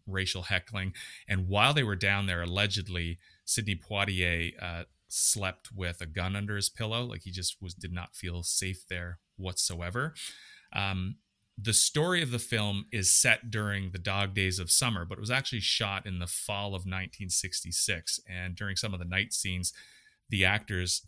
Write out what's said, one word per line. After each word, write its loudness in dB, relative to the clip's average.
racial -2
heckling. -2
And 2
while 6
they 4
were 2
down 2
there, 0
allegedly, -2
Sidney 0
Poitier, 0
uh, -6
slept 0
with -4
a -8
gun -2
under -2
his 2
pillow. -2
Like, -8
he -10
just -4
was, -8
did -10
not -8
feel -4
safe -2
there -6
whatsoever. -2
Um, 0
the 0
story 4
of -2
the -2
film 0
is 4
set 6
during 0
the -6
dog 0
days 2
of 0
summer, 4
but -8
it -8
was -4
actually 0
shot 0
in -4
the -2
fall -2
of -6
nineteen -6
sixty-six. 0
And -6
during -4
some -2
of -4
the -6
night -2
scenes, -2
the 4
actors 2